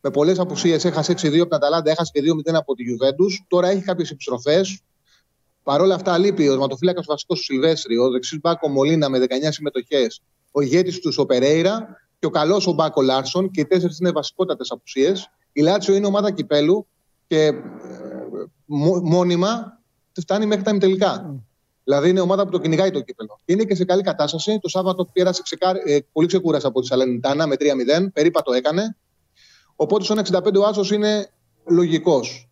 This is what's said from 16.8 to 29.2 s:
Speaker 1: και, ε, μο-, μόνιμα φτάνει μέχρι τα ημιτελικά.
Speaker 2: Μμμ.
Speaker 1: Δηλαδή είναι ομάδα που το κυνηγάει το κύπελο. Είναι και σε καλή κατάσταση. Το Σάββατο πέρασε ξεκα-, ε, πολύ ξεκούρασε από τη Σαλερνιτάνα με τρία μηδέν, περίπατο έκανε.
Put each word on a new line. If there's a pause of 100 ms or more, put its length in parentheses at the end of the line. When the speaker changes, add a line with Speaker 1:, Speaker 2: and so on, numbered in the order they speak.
Speaker 1:
και,
ε, (1120)
μο-,
μόνιμα (320)
φτάνει
μέχρι
τα
ημιτελικά.
Speaker 2:
Μμμ. (480)
Speaker 1:
Δηλαδή
είναι
ομάδα
που
το
κυνηγάει
το
κύπελο.
Είναι
και
σε
καλή
κατάσταση.
Το
Σάββατο
πέρασε
ξεκα-, (100)
ε, (140)
πολύ
ξεκούρασε
από
τη
Σαλερνιτάνα
με
τρία
μηδέν,
περίπατο
έκανε. (800)